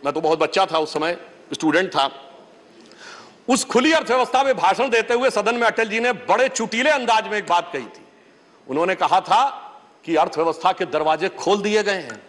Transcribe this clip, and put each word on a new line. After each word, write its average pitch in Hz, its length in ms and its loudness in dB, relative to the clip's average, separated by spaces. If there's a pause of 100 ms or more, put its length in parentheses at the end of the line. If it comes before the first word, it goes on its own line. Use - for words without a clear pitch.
मैं 143 100 -2
तो 156 60 -4
बहुत 160 180 2
बच्चा 190 280 2
था 160 120 -2
उस 156 140 -2
समय, 160 260 -4 (340)
स्टूडेंट 160 360 0
था, 139 220 0 (1400)
उस 262 160 2
खुली 254 280 2
अर्थव्यवस्था 254 500 2
में 262 140 2
भाषण 190 320 2
देते 226 260 2
हुए 247 160 2
सदन 208 240 0
में 240 80 0
अटल 226 260 2
जी 220 120 -2
ने 247 120 0
बड़े 226 360 0
चुटीले 247 420 -2
अंदाज 233 380 2
में 208 100 -4
एक 196 80 -8
बात 170 260 0
कही 135 120 -6
थी। - 200 -20 (640)
उन्होंने 170 260 -2
कहा 180 260 2
था 202 240 2 (600)
कि 170 120 -2
अर्थव्यवस्था 156 560 0
के 185 120 -4
दरवाजे 156 440 0
खोल 196 340 -2
दिए 214 200 2
गए 202 100 -2
हैं। 131 360 -8